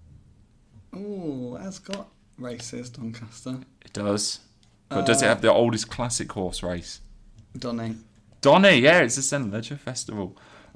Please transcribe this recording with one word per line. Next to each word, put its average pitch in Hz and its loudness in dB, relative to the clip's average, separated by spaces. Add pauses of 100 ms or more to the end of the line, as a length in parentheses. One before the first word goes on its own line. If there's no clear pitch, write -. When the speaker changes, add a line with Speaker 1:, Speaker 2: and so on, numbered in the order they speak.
(920)
Speaker 1:
Oh, 170 -10
it - -14
has 190 -12
got - -10 (300)
races, 123 -12
Doncaster. 117 -12 (240)
Speaker 2:
It - -20
does. 104 -2 (480)
But - -2
does - 4
it - 2
Speaker 1:
Uh, 104 6
Speaker 2:
have 107 2
the 107 6
oldest 117 2
classic - -6
horse 92 -6
race? 90 -8 (560)
Speaker 1:
Donny. 113 -6 (460)
Speaker 2:
Donny, 170 8
yeah, 156 8
it's 120 2
the 139 -4
St 131 -4
Leger 113 -8
Festival. 110 -8 (380)